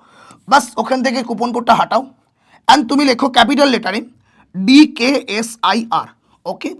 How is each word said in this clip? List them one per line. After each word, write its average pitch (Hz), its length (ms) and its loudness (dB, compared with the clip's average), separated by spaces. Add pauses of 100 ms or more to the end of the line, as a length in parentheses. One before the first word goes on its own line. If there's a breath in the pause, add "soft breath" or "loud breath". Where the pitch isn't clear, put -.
(500 soft breath)
বাস, 269 280 2
ওখান 240 260 -2
থেকে 254 200 -2
কুপন 233 300 -6
কোডটা 233 220 0
হাটাও, 208 300 -2 (600 soft breath)
and 262 200 4
তুমি 285 180 0
লেখো 254 240 0
ক্যাপিটাল 262 400 2
লেটারে 208 320 -2 (560 soft breath)
ডিকেএসআইআর। 226 1600 0 (360)
ওকে, - 180 -10 (100)